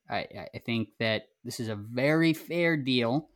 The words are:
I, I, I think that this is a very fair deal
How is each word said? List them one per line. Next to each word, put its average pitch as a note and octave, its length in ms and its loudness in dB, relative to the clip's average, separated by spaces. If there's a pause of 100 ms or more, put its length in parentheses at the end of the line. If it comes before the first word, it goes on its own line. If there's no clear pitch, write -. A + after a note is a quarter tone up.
I, A2+ 80 -4
I, - 380 -8
I - 40 -8
think A2+ 300 -2 (100)
that A2 240 0 (200)
this A#2+ 160 -10
is A2+ 100 -4
a G#2+ 60 -4
very C#3 580 2
fair E3 440 0
deal B2+ 580 2